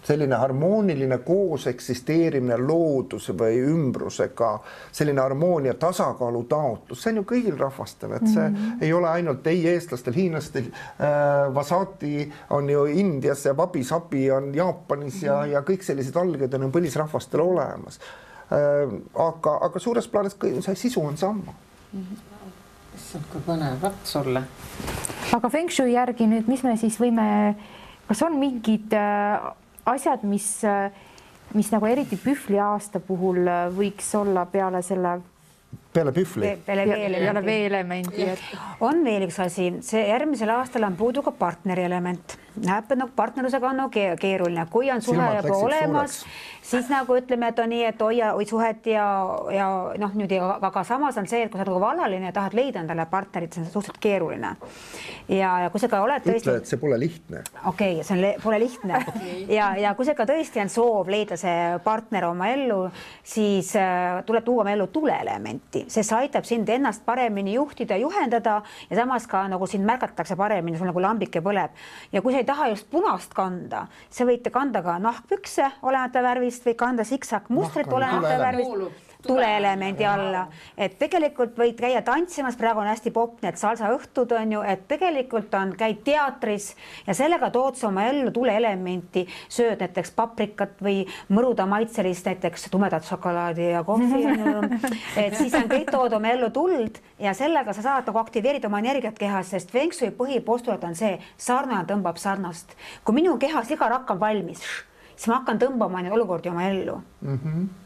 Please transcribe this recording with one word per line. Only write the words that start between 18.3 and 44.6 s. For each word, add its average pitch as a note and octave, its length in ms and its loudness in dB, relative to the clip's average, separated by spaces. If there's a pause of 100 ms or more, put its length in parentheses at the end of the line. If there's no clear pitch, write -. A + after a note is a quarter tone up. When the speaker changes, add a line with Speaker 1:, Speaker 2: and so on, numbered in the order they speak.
Speaker 1:
Äh, C#3+ 380 2 (240)
aga, D#3+ 480 0
aga F3 180 0
suures A3+ 280 -2
plaanis G3+ 280 0
kõik, F#3+ 280 -2
see F#3+ 120 -2
sisu G#3+ 300 -2
on D3 120 -4
sama. F#3+ 360 -2 (1400)
Speaker 4:
Issand, - 360 -12
kui C#3+ 160 -8
põnev, D#3 340 -2
vaat G3 220 -2
sulle. C3 380 -2 (920)
Speaker 2:
Aga A#3+ 160 2
feng E4 200 0
shui B3+ 240 4
järgi A#3+ 340 4
nüüd, A3 200 4
mis B3+ 160 0
me A#3+ 140 4
siis A3 220 0
võime, G#3+ 560 4 (520)
kas G#3+ 160 2
on E4 160 2
mingid, A3 540 0
äh, G#3 460 2 (460)
asjad, C4+ 380 0
mis, G3+ 400 -2
äh, G3+ 280 0 (640)
mis G#3 180 2
nagu G#3+ 140 2
eriti B3 320 0
pühvli G#3+ 420 0
aasta G#3 400 -2
puhul, F3+ 480 0
äh, F3 240 2
võiks G3 440 -4
olla G3 300 2
peale F#3 380 0
selle F3+ 380 -2 (720)
Speaker 1:
Peale D#3 180 2
pühvli. E3+ 360 0
Speaker 3:
Pe-, G3 180 -2
peale G3 200 0
Speaker 2:
Ja, G#3 100 4
Speaker 3:
veeelemendi. F#3+ 300 0
Speaker 2:
peale G#3 200 0
veeelemendi, F#3+ 840 0
et F#3 100 -4 (400)
Speaker 3:
On D4+ 240 4
veel G#3 240 2
üks F#3+ 120 -6
asi. F3+ 420 0
See A3 260 0
järgmisel A#3+ 420 0
aastal B3 340 0
on F#3+ 120 0
puudu A#3 260 0
ka C#4+ 100 0
partnerielement. F3+ 1040 -2 (180)
Näeb, G#3 360 -2
et C4 80 2
nagu B3+ 160 -2
partnerlusega B3+ 540 0
on D4+ 80 0
nagu C4+ 120 -2
kee-, G3 300 0
keeruline. F3 500 0